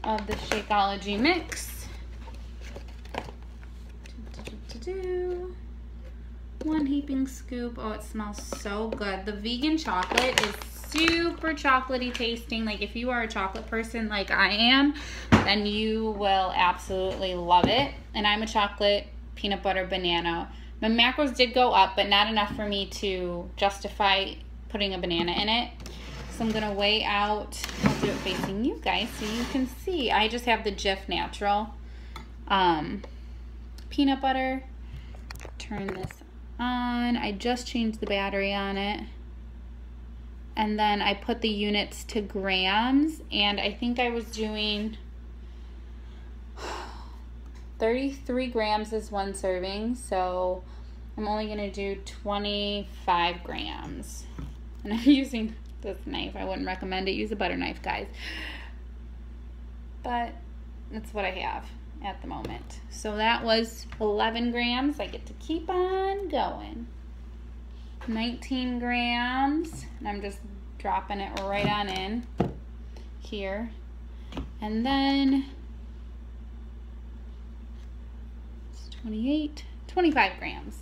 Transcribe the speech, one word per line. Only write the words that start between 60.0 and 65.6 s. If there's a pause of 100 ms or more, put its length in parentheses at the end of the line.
But (600)
that's
what
I
have (400)
at
the
moment.
So
that
was (140)
eleven
grams.
I
get
to
keep